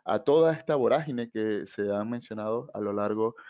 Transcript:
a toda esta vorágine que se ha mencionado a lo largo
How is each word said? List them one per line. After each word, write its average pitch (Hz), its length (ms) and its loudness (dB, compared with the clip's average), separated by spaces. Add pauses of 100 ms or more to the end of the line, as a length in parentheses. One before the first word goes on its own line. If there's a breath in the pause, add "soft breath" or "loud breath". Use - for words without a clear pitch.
a 104 180 0
toda 160 340 6
esta 156 220 -2
vorágine 123 520 0
que 107 380 -2
se 101 280 -4
ha 101 100 -2
mencionado 117 680 -6
a 104 80 -8
lo 104 140 -2
largo 107 420 -2 (140 loud breath)